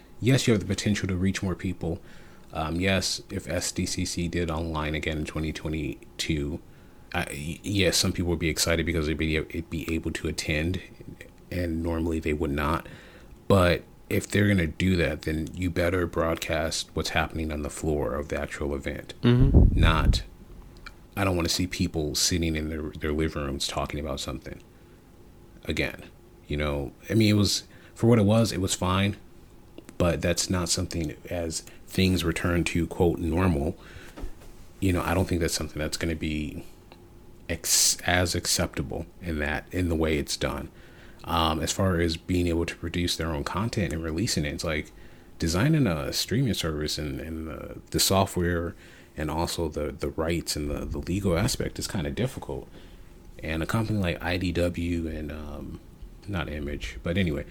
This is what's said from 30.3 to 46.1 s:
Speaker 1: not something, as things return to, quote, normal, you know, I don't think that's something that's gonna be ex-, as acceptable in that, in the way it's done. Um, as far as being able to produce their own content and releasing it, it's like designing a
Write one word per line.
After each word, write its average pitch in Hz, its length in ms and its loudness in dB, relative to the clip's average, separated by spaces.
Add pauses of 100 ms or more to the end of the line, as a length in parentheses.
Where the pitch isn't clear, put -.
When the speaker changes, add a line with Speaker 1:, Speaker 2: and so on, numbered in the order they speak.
Speaker 1:
not 90 180 0
something, 85 480 -2 (140)
as 85 340 -4 (240)
things 92 380 4
return 85 400 2
to, 85 200 0
quote, 85 320 2
normal, 82 600 2 (1040)
you 95 100 4
know, 87 100 2
I - 120 0
don't 92 120 4
think 87 140 0
that's 80 140 0
something - 260 -6
that's 78 160 -2
gonna 82 200 0
be 76 500 -4 (840)
ex-, - 580 2
as 90 300 4
acceptable - 680 -2 (160)
in 82 180 -4
that, 73 320 -2
in 90 160 0
the 85 80 2
way 78 220 2
it's - 180 -2
done. - 340 -4 (540)
Um, 82 380 2
as 82 100 -2
far 92 300 2
as 82 160 2
being 87 300 0
able 82 180 2
to - 100 -6
produce 87 400 -2
their 80 160 -2
own 73 140 -2
content 101 480 0
and 82 100 -4
releasing 82 400 0
it, 71 100 -2
it's 85 120 -6
like 78 260 -2 (480)
designing 117 480 4
a 76 240 -2